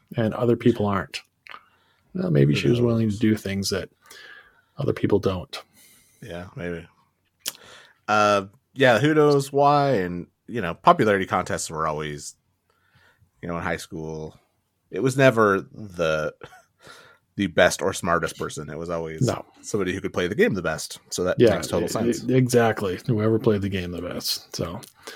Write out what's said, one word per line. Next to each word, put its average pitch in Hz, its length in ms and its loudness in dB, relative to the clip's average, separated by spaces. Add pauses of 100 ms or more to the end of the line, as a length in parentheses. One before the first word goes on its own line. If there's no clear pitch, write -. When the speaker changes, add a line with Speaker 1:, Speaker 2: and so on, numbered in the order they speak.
(160)
Speaker 1:
and 110 200 0
other 120 200 2
people 117 300 2
aren't? 95 360 -4 (920)
Well, 185 180 -4
maybe 143 220 4
Speaker 2:
Who - 60 0
Speaker 1:
she - 100 0
was 120 120 2
willing 113 280 2
to 104 40 -2
Speaker 2:
knows? 104 60 -8
Speaker 1:
do 107 160 4
things 98 360 -4
that 95 180 -6 (880)
other - 160 -2
people 104 260 2
don't. 95 420 -4 (600)
Speaker 2:
Yeah, 87 340 -14
maybe. 87 320 -8 (1200)
Uh, 104 380 2 (280)
yeah, 127 260 6
who 151 140 2
knows 147 380 4
why? 143 440 4
And, 87 320 -4 (200)
you 113 140 -6
know, 85 120 -4
popularity 107 520 4
contests 90 440 -2
were 80 180 -4
always, 76 480 -8 (1080)
you - 60 -10
know, 85 100 -6
in 85 60 -8
high 85 140 -4
school, 80 600 -12 (540)
it - 100 -4
was 127 160 0
never 113 440 6 (120)
the, 82 600 -4 (1000)
the 101 120 -2
best 87 340 4
or 90 120 -2
smartest 85 440 -2
person. 78 320 -10
It 78 80 -12
was 85 120 -10
always 82 320 -6
Speaker 1:
No. - 240 -2 (160)
Speaker 2:
somebody 92 320 -4
who 95 80 -6
could 92 120 -6
play 90 140 0
the 101 80 -4
game 208 180 2
the 92 80 -4
best. 80 380 -6 (100)
So - 140 -6
that 90 160 0
Speaker 1:
Yeah, 110 160 6
Speaker 2:
makes - 120 -6
total 87 220 -2
Speaker 1:
e-, - 20 -6 (220)
Speaker 2:
sense. - 160 -6
Speaker 1:
e-, 127 60 2
exactly. 113 720 2
Whoever 110 320 2
played 107 220 2
the 98 80 -4
game 90 220 -4
the 85 100 -8
best. - 540 -8
So, 90 240 -6 (360)